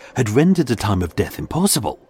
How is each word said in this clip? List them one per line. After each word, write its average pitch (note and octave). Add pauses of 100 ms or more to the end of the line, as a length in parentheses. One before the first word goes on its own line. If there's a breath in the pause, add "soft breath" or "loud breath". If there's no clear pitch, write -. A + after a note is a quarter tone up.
(160 loud breath)
had A#2+
rendered D3+
a A2+
time G2+
of F2
death F#2
impossible, D3+ (120)